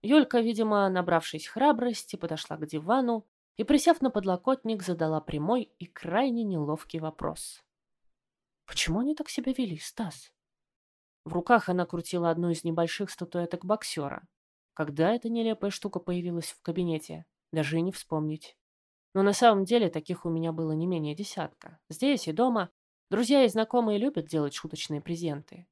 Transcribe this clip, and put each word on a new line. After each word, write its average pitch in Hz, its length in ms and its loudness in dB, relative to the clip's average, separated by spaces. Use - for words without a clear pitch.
Юлька, 254 380 6
видимо, 214 480 2
набравшись 170 580 0
храбрости, 240 680 2
подошла 160 400 -6
к 156 100 -6
дивану 220 600 0
и, - 80 -4
присев 320 360 6
на 262 100 2
подлокотник, 202 720 -2
задала 160 380 0
прямой 170 580 -2
и 170 80 -12
крайне 233 560 -2
неловкий 160 580 -4
вопрос. - 640 -8
"Почему - 340 -2
они 294 140 -2
так 302 140 -8
себя 262 240 -4
вели, 196 260 -4
Стас?" - 540 -10
В 160 80 -10
руках 175 360 2
она 180 160 0
крутила 170 460 -2
одну 170 200 0
из 165 140 -4
небольших 170 460 -2
статуэток 175 540 -6
боксера. 180 600 -4
Когда 156 360 0
эта 233 180 -2
нелепая 226 420 -2
штука 196 280 -8
появилась 175 540 -4
в - 100 -20
кабинете, 165 640 -4
даже 156 260 0
и 165 40 2
не 185 100 0
вспомнить. 151 640 -6
Но 196 100 2
на 202 100 6
самом 202 320 6
деле 208 260 2
таких 160 340 -8
у 170 60 -2
меня 165 220 -2
было 160 200 -2
не 160 140 -2
менее 156 280 -2
десятка. - 640 -10
Здесь 254 400 -2
и 156 40 -4
дома 226 380 0
друзья 247 340 6
и 226 40 6
знакомые 220 500 2
любят 220 280 -2
делать 147 280 -2
шуточные 156 460 -8
презенты. 165 720 -6